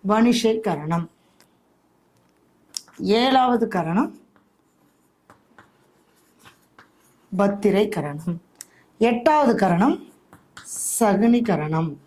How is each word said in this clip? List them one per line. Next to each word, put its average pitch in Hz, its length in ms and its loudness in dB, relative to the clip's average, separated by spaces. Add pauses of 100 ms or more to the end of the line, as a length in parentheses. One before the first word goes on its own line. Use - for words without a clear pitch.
வணிஷை 226 560 2
கரணம். 165 500 -4 (1900)
ஏழாவது 247 680 0
கரணம் 180 420 -2 (3250)
பத்திரை 202 560 2
கரணம். 160 480 -6 (640)
எட்டாவது 240 540 2
கரணம் 196 420 2 (1000)
சகுனி 226 440 2
கரணம். 160 480 -2 (160)